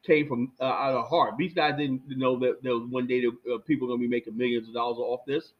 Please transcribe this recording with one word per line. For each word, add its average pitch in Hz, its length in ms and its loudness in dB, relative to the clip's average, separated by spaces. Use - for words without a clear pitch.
came 151 240 4
from, 127 320 -2
uh, 131 60 0
out 131 300 0
of 120 120 -2
heart. 208 300 2
These 170 160 -2
guys 151 240 2
didn't 131 300 -2
know 131 320 0
that, 127 240 0
that 120 260 0
one 127 180 -2
day 123 140 2
the, 120 320 -2
uh, 113 60 -2
people 127 280 0
gonna 123 120 -2
be 120 80 0
making 120 280 -2
millions 120 320 0
of 113 60 -18
dollars 120 240 -2
off 123 300 -4
this. 139 320 -4